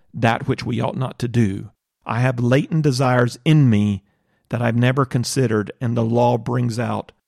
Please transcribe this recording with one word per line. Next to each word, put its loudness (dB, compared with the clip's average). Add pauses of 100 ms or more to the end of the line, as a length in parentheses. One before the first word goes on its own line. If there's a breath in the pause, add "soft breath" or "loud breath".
(140)
that 0
which -4
we -4
ought -4
not -6
to -6
do. -2 (360)
I -4
have 0
latent 0
desires 0
in 6
me 2 (460)
that -4
I've 0
never 2
considered, 0
and -2
the 0
law 2
brings -4
out -6 (160)